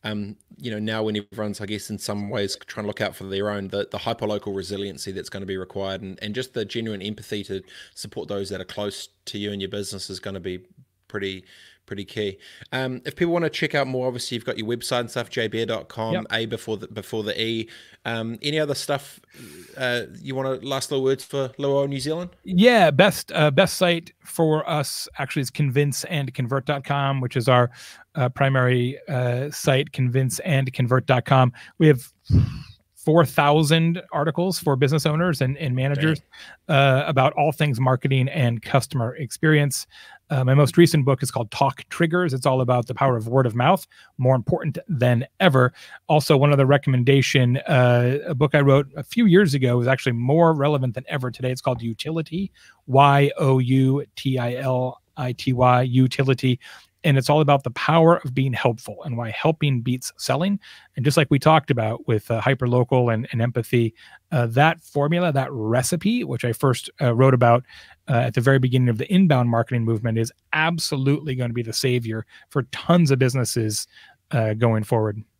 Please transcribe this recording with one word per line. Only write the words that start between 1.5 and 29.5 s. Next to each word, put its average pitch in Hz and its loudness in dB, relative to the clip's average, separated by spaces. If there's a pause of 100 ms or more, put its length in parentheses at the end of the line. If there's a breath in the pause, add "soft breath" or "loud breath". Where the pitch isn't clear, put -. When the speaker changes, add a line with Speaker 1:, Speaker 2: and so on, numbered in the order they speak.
Speaker 1:
I 107 -10
guess, 104 -10
in 104 -8
some 101 -8
ways 101 -4 (120)
trying - -12
to 104 -8
look 104 -8
out 101 -4
for - -16
their 98 -4
own, 101 -6
the, 101 -6
the - -10
hyperlocal 104 -6
resiliency 98 -10
that's 95 -12
gonna 98 -12
be 95 -8
required 95 -8
and, 95 -14
and 104 -8
just - -8
the 110 -6
genuine 110 -8
empathy 104 -10
to 95 -10 (340 loud breath)
support - -12
those 98 -8
that 95 -10
are 92 -12
close - -10 (160)
to - -10
you 104 -6
and 98 -8
your 95 -8
business 101 -10
is 92 -12
gonna 98 -12
be 90 -10 (480)
pretty, 95 -10 (420 soft breath)
pretty 101 -12
key. 101 -6 (340 loud breath)
Um, 131 -6
if 139 -10
people 170 -2
wanna 165 0
check - -6
out 139 0
more, 127 -4
obviously 123 -6
you've 110 -8
got 113 -6
your 110 -6
website 120 -4
and 117 -8
stuff, 120 -6
J 113 -4
bear 110 -4
dot 110 -8
com, 113 -6
Speaker 2:
Yep. 107 -6
Speaker 1:
A 113 -2
before 110 -8
the, 98 -12
before 107 -8
the 101 -6
E. 113 -4 (360 loud breath)
Um, 113 -6
any 151 -4
other 147 -2
stuff, - -8 (580 loud breath)
uh, 123 -4 (180)
you 135 -10
wanna, 131 -4
last 131 -8
little 135 -2
words 135 -2
for 135 -6
Luo 139 -2
New 139 -6
Zealand? 160 -8 (120)
Speaker 2:
Yeah, 190 4
best, 180 2
uh, 151 2
best 160 0
site 170 -2 (100)
for 156 0
us 151 -6 (100)
actually 143 -4
is 127 -4
convince 143 -2
and 143 -6
convert 131 -4
dot 139 -4
com, 139 -2
which 123 -6
is 123 0
our, 123 6 (440 loud breath)
uh, 127 0
primary, 127 0 (120)
uh, 127 -4